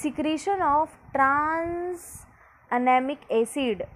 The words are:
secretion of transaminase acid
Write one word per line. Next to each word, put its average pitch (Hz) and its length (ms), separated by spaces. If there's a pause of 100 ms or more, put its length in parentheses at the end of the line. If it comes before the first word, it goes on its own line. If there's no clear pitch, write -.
secretion 311 560
of 311 280 (280)
transaminase 330 1040 (1080)
acid 226 500 (140)